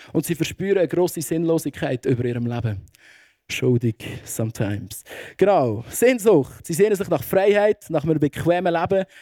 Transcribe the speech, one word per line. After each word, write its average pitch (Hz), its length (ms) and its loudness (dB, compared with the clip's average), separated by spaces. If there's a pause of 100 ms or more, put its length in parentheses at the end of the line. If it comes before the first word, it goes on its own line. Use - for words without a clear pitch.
(120)
Und 165 140 -2
sie 170 100 -2
verspüren 190 440 -2
eine 165 100 4
grosse 175 320 0
Sinnlosigkeit 160 840 -2
über 123 200 0
ihrem 120 200 -2
Leben. 117 360 -4 (640)
Schuldig, 123 480 0 (280)
sometimes. - 800 -6 (340)
Genau, 135 520 2
Sehnsucht. 214 760 2
Sie 170 80 -6
sehnen 196 220 2
sich 185 120 -6
nach 147 160 -2
Freiheit, 208 680 2
nach 156 140 -2
einem 156 160 0
bequemen 170 540 0
Leben 185 320 0 (160)